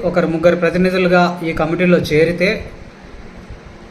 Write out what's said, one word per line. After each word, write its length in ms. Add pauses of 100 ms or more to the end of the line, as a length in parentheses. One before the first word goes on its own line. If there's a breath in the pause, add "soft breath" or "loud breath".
ఒకరు 240
ముగ్గురు 300
ప్రతినిధులుగా 640 (200)
ఈ 100
కమిటీలో 460 (120)
చేరితే 380 (1400)